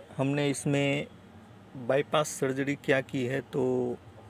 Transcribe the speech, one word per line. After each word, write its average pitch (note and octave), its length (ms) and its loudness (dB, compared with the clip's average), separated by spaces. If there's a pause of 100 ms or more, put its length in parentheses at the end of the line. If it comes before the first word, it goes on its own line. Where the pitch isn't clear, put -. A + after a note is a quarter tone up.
(160)
हमने C#3+ 340 2
इसमें C#3 560 0 (720)
bypass C#3 520 2
surgery C3+ 460 -2
क्या C3+ 260 2
की C3 260 -2
है, C3+ 140 -2
तो B2+ 560 0 (340)